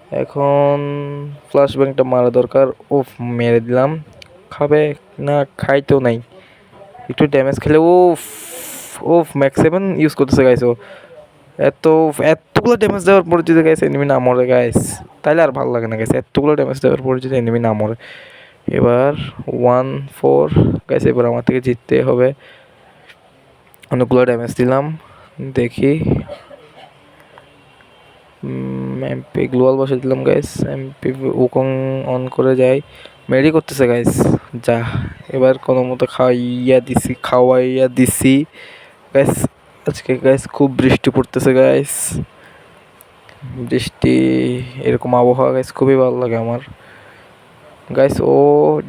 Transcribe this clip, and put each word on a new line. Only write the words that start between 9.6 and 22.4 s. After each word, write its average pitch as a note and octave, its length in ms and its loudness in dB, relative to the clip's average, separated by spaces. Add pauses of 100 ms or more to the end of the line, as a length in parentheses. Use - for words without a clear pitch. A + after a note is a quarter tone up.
সেভেন F3+ 340 0
ইউজ D3+ 180 0
করতেছে C#3 300 2
গাইস B2 180 4
ও। A#2+ 140 2 (840)
এত, C#3+ 300 0 (340)
এতগুলো D#3+ 540 0
ড্যামেজ G3 280 -2
দেওয়ার F#3+ 180 6
পর E3+ 200 0
যদি E3 200 4
গাইস D#3+ 200 2
এনিমি C#3+ 240 0
না C3+ 120 2
মরে B2 280 2
গাইস, B2 540 0 (220)
তাহলে D#3+ 200 2
আর C#3+ 80 2
ভালো B2+ 220 -4
লাগে A#2 140 -2
না A2 100 -6
গাইস। A2+ 180 -2
এতগুলো C#3+ 400 0
ড্যামেজ C3+ 280 -2
দেওয়ার C3 200 2
পর C3 160 -2
যদি C3 180 -4
এনিমি A#2 220 0
না A#2 140 0
মরে। G#2+ 220 -2 (720)
এবার B2 460 2 (340)
ওয়ান B2+ 600 -2 (100)
ফোর, C#3 340 2 (400)
গাইস, A#2+ 160 0
এবার B2 200 2
আমার A#2+ 160 -2
থেকে B2+ 180 -2
জিততে B2+ 420 -2
হবে। C3 300 0 (1600)